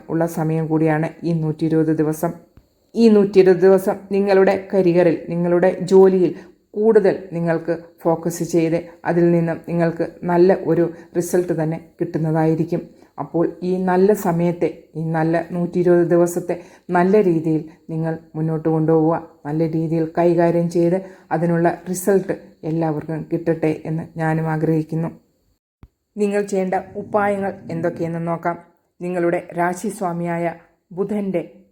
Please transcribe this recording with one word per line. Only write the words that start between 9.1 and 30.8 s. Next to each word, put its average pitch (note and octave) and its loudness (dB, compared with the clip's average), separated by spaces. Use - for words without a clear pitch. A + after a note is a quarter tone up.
നിന്നും E3 0
നിങ്ങൾക്ക് E3+ -2
നല്ല F3 6
ഒരു E3 2
റിസൾട്ട് F3 -2
തന്നെ D#3+ -2
കിട്ടുന്നതായിരിക്കും. D#3+ -2
അപ്പോൾ E3 -2
ഈ - 0
നല്ല F#3+ 4
സമയത്തെ, E3+ 0
ഈ - -6
നല്ല E3 0
നൂറ്റിയിരുപത് F3 2
ദിവസത്തെ F3 0
നല്ല F#3+ 4
രീതിയിൽ D#3+ 0
നിങ്ങൾ D#3+ -4
മുന്നോട്ട് D#3+ -2
കൊണ്ടുപോവുക. D#3+ 4
നല്ല D#3 -2
രീതിയിൽ D#3+ -2
കൈകാര്യം E3+ 2
ചെയ്ത് E3+ 2
അതിനുള്ള E3+ 2
റിസൾട്ട് F#3+ 0
എല്ലാവർക്കും D#3 -4
കിട്ടട്ടെ E3 -2
എന്ന് D#3+ -6
ഞാനും D#3+ -2
ആഗ്രഹിക്കുന്നു. D#3+ -2
നിങ്ങൾ G3+ -2
ചെയ്യേണ്ട F#3+ -2
ഉപായങ്ങൾ G3 -2
എന്തൊക്കെയെന്ന് E3 -4
നോക്കാം. E3+ -4
നിങ്ങളുടെ F3 0
രാശിസ്വാമിയായ E3+ -4